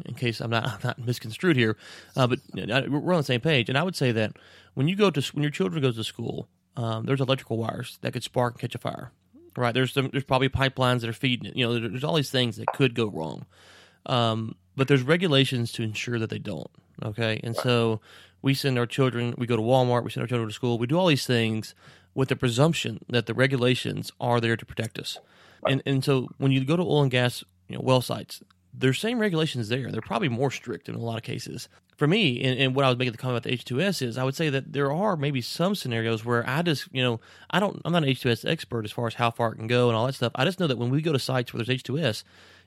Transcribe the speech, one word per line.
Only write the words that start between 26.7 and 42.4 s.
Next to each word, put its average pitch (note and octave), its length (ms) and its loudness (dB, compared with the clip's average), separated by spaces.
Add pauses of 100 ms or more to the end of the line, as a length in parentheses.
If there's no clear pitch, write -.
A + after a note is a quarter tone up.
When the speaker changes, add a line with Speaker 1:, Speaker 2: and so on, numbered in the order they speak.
Speaker 1:
to F3 80 0
oil D3 200 4
and C3 80 4
gas, B2 300 0 (280)
you A#2+ 60 -10
know, B2 60 -6
well B2+ 200 6
sites, - 420 -8 (300)
there's C3 260 2
same A#3+ 200 -2
regulations D#3+ 500 0
there. B2 200 -2
They're A2 120 -4
probably G3 260 -2
more A#2+ 240 0
strict - 380 -10
in A2+ 60 -8
a A2+ 40 -6
lot A#2 160 -4
of A2+ 80 -8
cases. - 460 -10 (260)
For C#3+ 120 0
me, D#3+ 360 2
and, C3 160 0
and C3 160 2
what C#3 80 2
I C3 60 6
was A#2+ 80 2
making B2 160 -2
the A#2 40 -12
comment B2+ 200 -2
about A2+ 60 -4
the B2 100 -2
H A#2+ 100 -6
two B2 160 -4
S F#3 220 0
is, B2 160 -4
I C3 80 -2
would C3+ 100 -2
say D#3+ 140 -2
that C3+ 240 -4
there C#3 180 0
are F#3+ 240 0
maybe C#3+ 240 -2
some F3 360 0
scenarios A2+ 500 -2
where A#2 200 2
I C3 160 -2
just, E3 300 -2
you B2+ 100 -2
know, A#2+ 200 0 (280)
I F3+ 120 2
don't, - 240 -2
I'm E3+ 80 -2
not E3+ 100 4
an C3+ 60 2
H C3 100 0
two B2+ 100 0
S A#2 140 0
expert A#2+ 400 -4
as G#2 80 -8
far A#2+ 160 -4
as - 60 -4
how A#2 180 2
far A2+ 220 -2
it - 20 -12
can A2 120 -8
go B2 200 4
and A#2 80 4
all A2 100 2
that C3+ 60 -2
stuff. B2 240 -2
I B2+ 80 0
just F3+ 160 0
know F3 80 2
that B2+ 100 0
when A#2+ 120 0
we C#3+ 120 2
go D#3+ 120 0
to B2+ 60 2
sites B2+ 340 -2
where A#2+ 60 -6
there's A#2 100 -4
H C3 140 -2
two B2+ 140 -4
S, C3 280 -2 (420)